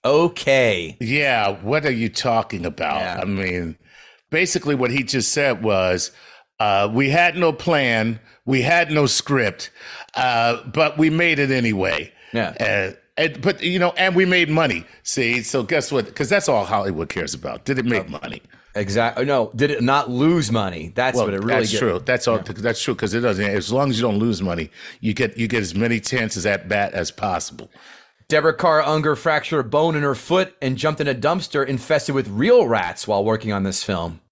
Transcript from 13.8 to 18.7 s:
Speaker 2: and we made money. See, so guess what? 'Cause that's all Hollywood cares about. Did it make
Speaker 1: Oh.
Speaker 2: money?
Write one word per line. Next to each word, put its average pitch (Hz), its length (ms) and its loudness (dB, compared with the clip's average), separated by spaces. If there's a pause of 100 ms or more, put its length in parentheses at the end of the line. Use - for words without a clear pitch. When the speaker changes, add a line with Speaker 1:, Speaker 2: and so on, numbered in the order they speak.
Speaker 2:
and 185 180 0
we 185 100 6
made 180 240 2
money. 147 360 0 (180)
See, 120 400 -2
so 127 180 -2
guess 147 300 -2
what? 123 240 -2
'Cause 135 140 -4
that's 202 200 2
all 107 160 4
Hollywood 95 440 -2
cares 80 260 -6
about. 64 300 -12
Did 139 120 0
it 127 80 -2
make 110 220 0
Speaker 1:
Oh. - 160 -12
Speaker 2:
money? - 180 -12 (320)